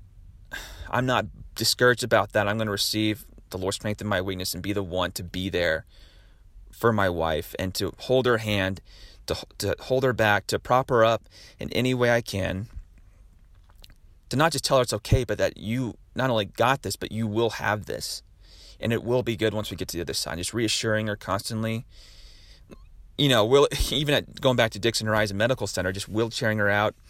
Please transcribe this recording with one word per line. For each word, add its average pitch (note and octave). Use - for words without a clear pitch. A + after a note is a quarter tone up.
I'm B2+
not A2
discouraged B2
about A2+
that. G#2
I'm G#2+
gonna A2
receive G#2+
the F#2+
Lord's F#2
strength G#2+
in G#2+
my G2
weakness F#2
and E2+
be G2
the G2+
one F2
to G2+
be F#2
there E2
for A#2
my G2
wife D#2+
and F#2
to F#2+
hold B2+
her A#2
hand, G2+
to, F2+
to G2+
hold C3
her B2+
back, G#2
to G2
prop B2+
her A#2
up A2+
in -
any B2+
way A#2+
I A#2+
can, F#2+
to B2+
not D#3
just C3+
tell C#3
her B2+
it's A#2
okay, B2+
but -
that F#2
you A2+
not C3
only G#2+
got B2
this, G2+
but -
you A2+
will A2
have G#2+
this, -
and A#2
it A2
will B2+
be A#2
good G#2+
once G#2
we F#2
get F#2+
to E2
the E2+
other D2+
side. -
Just F2
reassuring A2
her G#2
constantly A2+
you C#3+
know, A2
we'll, C#3
<laughs> -
even D3
at, -
going B2+
back A2+
to G2+
Dixon A2
Horizon G#2+
Medical A#2
Center, F#2
just F#2+
wheelchairing A2
her G2+
out, G#2